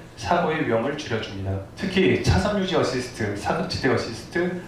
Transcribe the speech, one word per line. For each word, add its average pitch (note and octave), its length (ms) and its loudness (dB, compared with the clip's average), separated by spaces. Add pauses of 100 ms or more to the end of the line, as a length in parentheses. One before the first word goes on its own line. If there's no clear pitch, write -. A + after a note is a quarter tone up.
(160)
사고의 D#3 500 0
위험을 A2+ 320 2
줄여줍니다. G2 540 -4 (240)
특히 - 480 4
차선 G3+ 360 4
유지 F3 140 -2
어시스트, A#2+ 640 0
사각지대 - 540 0
어시스트, F3 760 -2